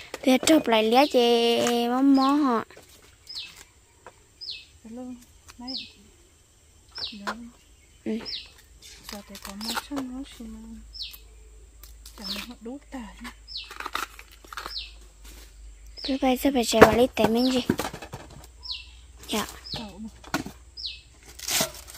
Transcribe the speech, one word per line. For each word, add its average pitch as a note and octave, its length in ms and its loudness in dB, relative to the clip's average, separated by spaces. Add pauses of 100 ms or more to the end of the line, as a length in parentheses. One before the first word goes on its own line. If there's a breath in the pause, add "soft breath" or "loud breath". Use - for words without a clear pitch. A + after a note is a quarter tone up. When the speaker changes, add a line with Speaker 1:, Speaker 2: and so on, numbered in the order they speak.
(240 loud breath)
Speaker 1:
Phải B3+ 220 8
chụp D#4+ 200 6
lại A3 160 6
lé A#3+ 240 8
chị A#3 520 6 (300)
mó B3 140 2
mó C4+ 300 6
họ. C4 320 2 (2250)
Speaker 2:
Hello, A#3 180 -14 (560)
mấy. B3 160 -10 (1400)
Dạ. G3+ 220 -8 (680)
Speaker 1:
Ừ. A3 140 -2 (920)
Speaker 2:
Giờ G#3 60 -12 (100)
thì G3+ 140 -16
có G3+ 120 -12
một A3 200 -8 (160)
trăm C4 260 -6
nó C4+ 60 -8 (160)
xin A3+ 100 -14
mà. A3 320 -16 (1400)
Chẳng G3+ 100 -12 (200)
họ A#3+ 120 -14
đốt B3 200 -12 (100)
tả G#3+ 320 -12
nhá. A#3 100 -14 (2750)
Speaker 1:
Bữa C4+ 120 0
bây C4 160 4
giờ C#4 180 4
phải B3 100 4
chạy A3 180 6
vào A3 140 8
lấy B3 180 6
tẻ A3 120 2
mình A#3+ 260 2
gì? B3+ 80 2 (1700)
Dạ. G3+ 180 -2 (280)
Speaker 2:
Ờ. A3 160 -10 (2000)